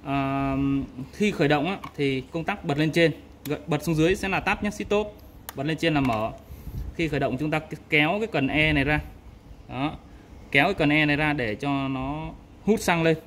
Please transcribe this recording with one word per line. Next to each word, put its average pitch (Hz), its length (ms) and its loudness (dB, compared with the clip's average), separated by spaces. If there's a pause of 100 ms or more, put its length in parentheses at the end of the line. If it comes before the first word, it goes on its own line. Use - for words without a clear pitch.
Ờ, 139 540 -2 (560)
khi 208 180 2
khởi 156 160 2
động 147 200 2
á, 196 100 -4 (200)
thì 135 340 0
công 165 120 -6
tắc 202 220 -6
bật 143 120 0
lên 151 140 2
trên, 160 200 6 (340)
gợi-, 143 220 -4
bật 147 160 -2
xuống 170 120 0
dưới 160 200 4
sẽ 190 140 -6
là 180 100 0
tắt 202 240 -2
nhé, 208 60 0
stop. 208 480 -2 (380)
Bật 135 80 -6
lên 156 140 -2
trên 160 160 2
là 147 80 2
mở. 110 300 0 (640)
Khi 165 120 -2
khởi 143 120 -2
động 131 200 0
chúng 156 120 -2
ta 160 80 0 (300)
kéo 156 300 4
cái 220 80 -2
cần 139 200 0
E 151 260 2
này 143 100 4
ra. 147 160 2 (680)
Đó. 131 220 -4 (600)
Kéo 139 140 6
cái 190 80 2
cần 156 160 2
E 151 160 4
này 147 100 2
ra 151 180 0
để 117 220 -2
cho 139 320 -2
nó 139 420 -6 (360)
hút 220 140 4
xăng 170 240 2
lên. 160 240 4